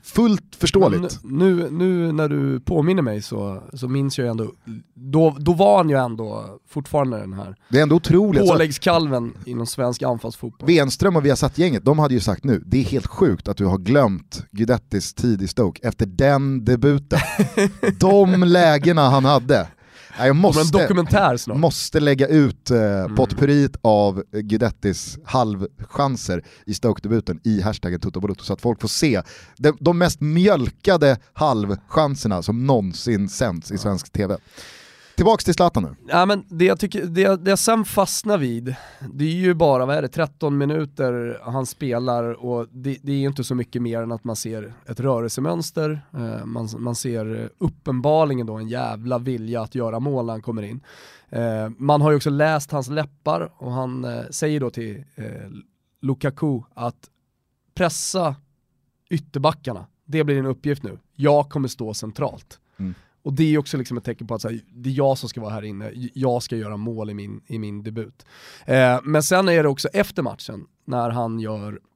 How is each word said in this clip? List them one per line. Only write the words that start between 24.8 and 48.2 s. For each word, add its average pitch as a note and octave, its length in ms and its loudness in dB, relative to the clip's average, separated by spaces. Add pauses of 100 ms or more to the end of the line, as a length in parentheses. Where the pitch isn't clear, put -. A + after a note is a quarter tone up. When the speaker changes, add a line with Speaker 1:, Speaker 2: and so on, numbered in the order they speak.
Speaker 1:
halvchanser G#2+ 1200 -2 (220)
i G#2 80 -6
Stoke-debuten G#2 680 -2
i G#2+ 160 2
hashtaggen F2+ 400 -4
Toto F#2 200 -6
Balotto G2 240 -6
så - 80 -4
att F#2+ 80 -6
folk A#2+ 200 -2
får A2 80 -4
se A2+ 340 0 (340)
de, D3+ 240 2
de F3 180 2
mest F3 220 0
mjölkade D3+ 1000 4 (140)
halvchanserna A2+ 1080 0
som A#2 240 -2
någonsin G2+ 600 0
sänds F2+ 420 -4
i G2+ 40 -6
Speaker 2:
Ja. G2 40 -4
Speaker 1:
svensk F#2+ 340 -4
T G2+ 140 -2
V. F#2+ 100 -2 (800)
Tillbaks G3+ 280 4
till F3 100 2
Zlatan F3 280 2
nu. C#2 140 -8 (120)
Speaker 2:
Ja, E3+ 180 2
men G3+ 220 0
det F3 160 0
jag F#3 140 4
tycker, F3 280 -4
det E3+ 140 -2
jag, F#3+ 240 2
det G3 60 2
jag G3 80 4
sen A3+ 260 2
fastnar G#3 540 -2
vid, B2 360 -4 (380)
det C#3+ 120 -4
är D#3 100 0
ju F3+ 200 2
bara, C#3 320 2
vad C#3 100 0
är D#3 60 -2
det, C3 60 -4
tretton C#3+ 500 -4
minuter C#3 840 -4
han B2+ 240 -6
spelar A#2+ 800 -4
och A#2+ 280 -4
det, B2+ 300 -8
det C#3 100 -6
är C#3 40 -2
ju C#3 100 0
inte C#3 180 -4
så C3 100 -4
mycket B2 280 -4
mer A#2 200 -4
än A#2 100 -6
att A2 120 -10
man A2+ 120 -6
ser A2 380 -10 (120)
ett B2+ 140 -10
rörelsemönster. D3 1000 -4 (140)
Eh, A2+ 300 -8
man, A#2 240 -8 (100)
man A#2+ 160 -6
ser A2+ 640 -8
uppenbarligen C#3+ 880 -2